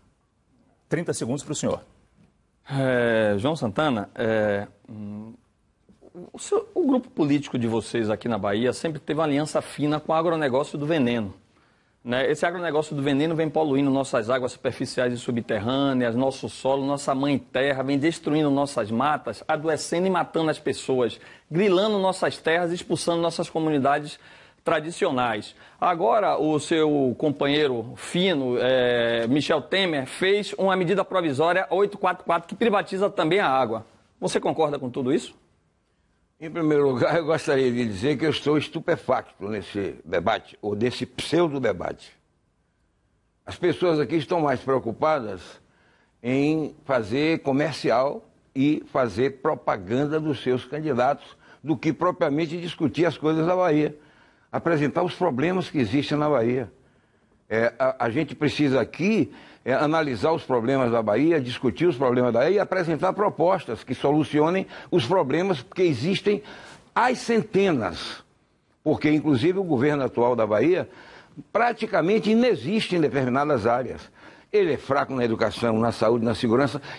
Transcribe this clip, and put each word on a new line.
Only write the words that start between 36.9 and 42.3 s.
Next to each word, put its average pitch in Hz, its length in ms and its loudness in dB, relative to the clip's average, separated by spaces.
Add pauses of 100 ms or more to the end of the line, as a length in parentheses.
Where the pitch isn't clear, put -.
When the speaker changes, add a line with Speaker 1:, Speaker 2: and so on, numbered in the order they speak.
Speaker 3:
eu 165 100 0
gostaria 143 440 2
de 120 140 0
dizer 113 320 0
que 135 80 -2
eu 156 60 2
estou 147 260 0
estupefacto 135 920 -2
nesse 98 560 -6
debate, 92 600 -2
ou 104 120 -4
nesse 117 300 -2
pseudo-debate. 117 1120 -2 (1300)